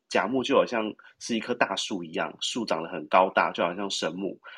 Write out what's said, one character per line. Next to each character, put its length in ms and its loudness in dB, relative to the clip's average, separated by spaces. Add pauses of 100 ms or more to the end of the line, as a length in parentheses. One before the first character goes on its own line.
甲 200 2
木 160 0
就 100 0
好 100 6
像 300 -2 (240)
是 160 -4
一 60 0
棵 120 -2
大 220 0
树 300 -6
一 80 -14
样， 280 -4
树 240 -4
长 160 -2
得 80 -6
很 200 -8
高 220 8
大， 200 4
就 140 -2
好 100 0
像 160 -6
神 240 -4
木， 260 -6 (180)